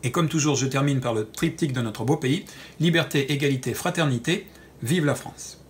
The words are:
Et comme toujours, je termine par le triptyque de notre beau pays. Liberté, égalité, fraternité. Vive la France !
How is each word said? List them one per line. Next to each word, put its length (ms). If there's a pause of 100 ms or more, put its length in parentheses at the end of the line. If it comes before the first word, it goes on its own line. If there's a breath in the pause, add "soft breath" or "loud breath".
Et 80
comme 160
toujours, 300
je 80
termine 340
par 140
le 160
triptyque 420
de 80
notre 240
beau 140
pays. 260 (380 loud breath)
Liberté, 500
égalité, 420
fraternité. 720 (360 loud breath)
Vive 220
la 100
France ! 420 (120)